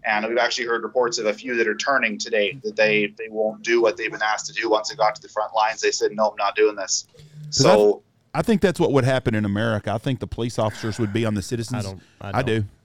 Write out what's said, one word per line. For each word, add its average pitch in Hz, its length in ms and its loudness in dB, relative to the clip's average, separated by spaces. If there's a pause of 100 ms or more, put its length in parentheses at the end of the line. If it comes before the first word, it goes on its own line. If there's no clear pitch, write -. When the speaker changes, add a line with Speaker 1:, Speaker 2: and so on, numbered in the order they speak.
Speaker 1:
and 107 200 0
we've 120 120 0
actually 120 260 0
heard 113 200 -2
reports 117 340 0
of 110 80 -2
a 104 80 0
few 123 220 -8
that 110 120 2
are 104 60 0
turning 117 420 0
today, 110 480 0
that 107 120 -6
they, 107 420 2
they 110 100 -12
won't 107 340 -4
do 117 200 4
what 110 160 2
they've 110 120 -4
been - 120 -6
asked 107 240 -2
to - 80 -12
do 110 160 -2
once 107 180 2
they - 60 -10
got 107 220 2
to - 40 -18
the 101 80 -20
front 107 260 -4
lines. 110 280 0
They 104 80 4
said, 107 220 -2
"No, 107 180 2
I'm - 60 -18
not 101 200 -2
doing 107 200 2
this." - 320 -6 (360)
Speaker 2:
'Cause - 140 -8
Speaker 1:
So 104 440 6 (300)
Speaker 2:
I, - 60 -6
I 165 40 -2
think 208 200 2
that's 180 180 2
what 143 120 4
would 135 120 4
happen 127 300 2
in 107 100 0
America. 104 480 0
I 107 60 -2
think 131 220 -4
the 101 60 -8
police 117 320 -6
officers 110 400 -2
would 107 140 0
be 113 140 0
on 107 80 0
the 98 80 -2
citizens. 117 420 -6
Speaker 3:
I 95 60 -6
don't, 95 120 -14 (200)
I 101 60 -10
Speaker 2:
I 98 40 -8
Speaker 3:
don't. 127 140 0
Speaker 2:
do. 110 180 0 (200)